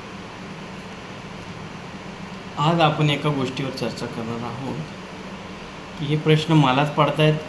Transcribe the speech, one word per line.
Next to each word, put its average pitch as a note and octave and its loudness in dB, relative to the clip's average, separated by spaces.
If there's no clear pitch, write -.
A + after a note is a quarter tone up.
आज E3+ 6
आपण D3+ 6
एका C#3+ 2
गोष्टीवर C3 0
चर्चा A#2+ -4
करणार A#2 -4
आहोत A#2+ -4
की D#3 -4
हे D3 2
प्रश्न D#3 2
मलाच D3 6
पडतायत D#3 6